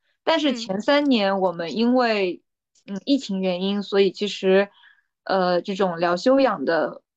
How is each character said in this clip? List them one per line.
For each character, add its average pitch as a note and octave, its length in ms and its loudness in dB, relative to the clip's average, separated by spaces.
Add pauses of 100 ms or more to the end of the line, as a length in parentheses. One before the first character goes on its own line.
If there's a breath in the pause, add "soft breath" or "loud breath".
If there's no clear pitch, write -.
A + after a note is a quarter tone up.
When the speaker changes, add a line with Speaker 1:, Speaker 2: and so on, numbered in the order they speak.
(240)
Speaker 1:
但 D#4+ 140 2
是 C#4+ 160 0
前 A3+ 260 -8
三 D4 240 2
年 G3+ 360 2
我 F#3 120 0
们 E3+ 240 -8
因 A#3+ 180 2
为， G#3+ 400 0
Speaker 2:
嗯。 - 80 -18 (480)
Speaker 1:
嗯， G3 140 -8
疫 C#4 140 2
情 F#3+ 240 -4
原 F3+ 180 0
因， G3+ 220 -2
所 G3+ 180 0
以 G3 100 4
其 G#3 180 -6
实， F#3+ 420 2 (540 soft breath)
呃， F3+ 360 0
这 F#3+ 140 -6
种 F#3 260 -2
疗 F3 160 0
休 C4 240 4
养 G#3+ 240 2
的 D#3+ 380 -2 (140)